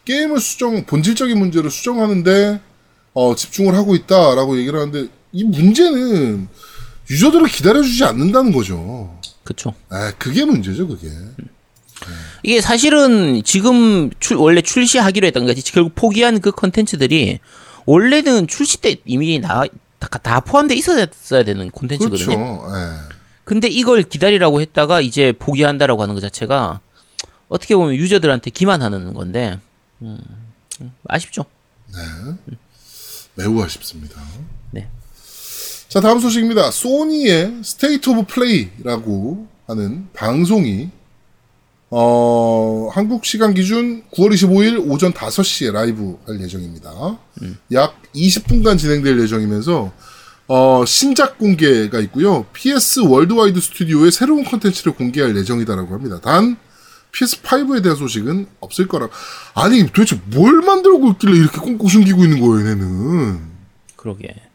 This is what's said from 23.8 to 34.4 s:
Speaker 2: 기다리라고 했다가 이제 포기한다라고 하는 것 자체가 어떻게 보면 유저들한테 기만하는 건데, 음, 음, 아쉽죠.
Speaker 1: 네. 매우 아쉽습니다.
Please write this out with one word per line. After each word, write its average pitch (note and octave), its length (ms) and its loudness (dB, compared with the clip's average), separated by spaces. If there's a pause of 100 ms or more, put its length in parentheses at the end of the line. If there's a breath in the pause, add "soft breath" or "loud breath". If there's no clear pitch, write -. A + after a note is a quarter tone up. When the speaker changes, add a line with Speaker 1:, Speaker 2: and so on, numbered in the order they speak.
Speaker 2:
기다리라고 E3 580 0
했다가 D#3 400 0
이제 C3 320 0
포기한다라고 C#3 680 0
하는 G#2 140 -4
것 G2 60 -6
자체가 G2+ 580 -6 (680 loud breath)
어떻게 F3+ 260 -2
보면 D#3+ 200 2
유저들한테 D#3 560 0
기만하는 G#2+ 600 -2
건데, F#2+ 460 -6 (420)
음, A2 160 -14 (640)
음, B2+ 120 -18 (180)
아쉽죠. - 340 -8 (500)
Speaker 1:
네. F#2 600 -16 (800 loud breath)
매우 G#2+ 260 -2
아쉽습니다. D#2 600 -12 (500)